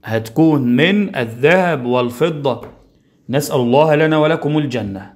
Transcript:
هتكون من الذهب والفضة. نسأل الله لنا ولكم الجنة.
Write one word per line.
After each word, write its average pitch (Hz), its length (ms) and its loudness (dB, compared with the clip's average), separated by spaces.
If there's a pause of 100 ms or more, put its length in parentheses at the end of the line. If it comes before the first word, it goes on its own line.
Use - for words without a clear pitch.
هتكون 123 720 0
من 190 400 0
الذهب 139 680 0
والفضة. 127 760 -2 (680)
نسأل 143 280 -2
الله 135 380 4
لنا 156 240 2
ولكم 151 400 0
الجنة. 107 580 -6